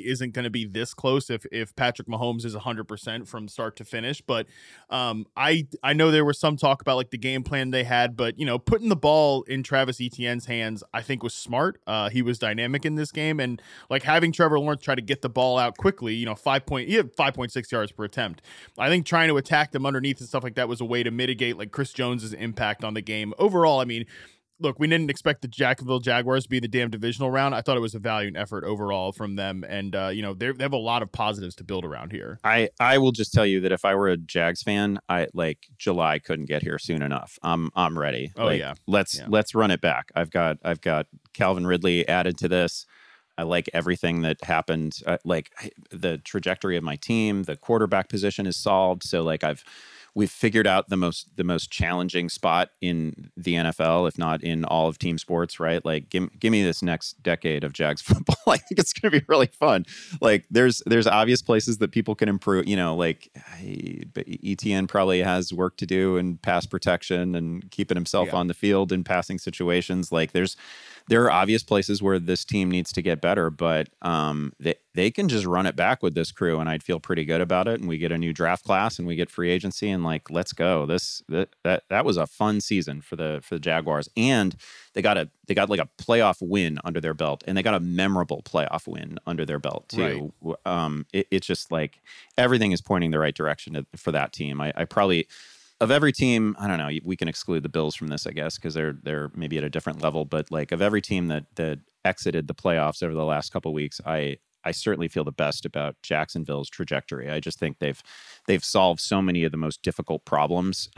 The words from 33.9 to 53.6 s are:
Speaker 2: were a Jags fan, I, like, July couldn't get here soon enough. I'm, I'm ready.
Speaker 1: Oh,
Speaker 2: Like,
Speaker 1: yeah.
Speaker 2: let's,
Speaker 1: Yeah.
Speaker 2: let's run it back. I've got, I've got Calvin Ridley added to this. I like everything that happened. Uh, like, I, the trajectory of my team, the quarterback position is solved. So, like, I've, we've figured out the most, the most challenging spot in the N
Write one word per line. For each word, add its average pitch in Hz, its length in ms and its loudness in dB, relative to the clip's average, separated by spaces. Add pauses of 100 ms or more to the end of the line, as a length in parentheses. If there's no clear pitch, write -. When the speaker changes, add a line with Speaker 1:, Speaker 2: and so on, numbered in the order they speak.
Speaker 2:
were 98 140 4
a 90 100 4
Jags 85 440 -2
fan, 104 360 0 (100)
I, 87 240 0
like, 82 360 -4 (100)
July 80 400 2
couldn't 78 260 -4
get 73 160 -2
here 76 180 -4
soon 80 220 -4
enough. 69 420 -6
I'm, 82 320 -2
I'm 82 240 0
ready. 71 380 -4
Speaker 1:
Oh, 113 80 -4
Speaker 2:
Like, 98 160 0
Speaker 1:
yeah. 71 140 -8 (120)
Speaker 2:
let's, 98 300 0
Speaker 1:
Yeah. 71 140 -10
Speaker 2:
let's 107 240 2
run 110 160 4
it 87 100 0
back. 73 340 -2
I've 82 160 -2
got, 82 320 0
I've 85 200 -4
got 78 240 0 (260)
Calvin 92 340 0
Ridley 87 400 2
added 90 300 0
to - 120 -2
this. 87 360 0 (540)
I 85 60 -4
like 85 280 0
everything 85 500 0
that 80 220 -2
happened. 80 640 -2
Uh, 85 180 0
like, 82 340 -2
I, - 120 -12 (200)
the 85 280 -4
trajectory 92 580 -2
of 82 80 -2
my 73 120 -4
team, 107 480 0
the 78 120 -6
quarterback 104 540 2
position 101 360 -2
is 90 120 -4
solved. 92 460 2
So, 85 180 -2
like, 80 200 -2
I've, 78 220 -4 (480)
we've 104 180 2
figured 110 360 2
out 95 220 4
the 95 80 0
most, 87 400 -2
the 92 80 -2
most 87 260 -2
challenging 87 580 -2
spot 87 420 2 (120)
in 82 540 -2
the 87 180 -2
N 85 100 2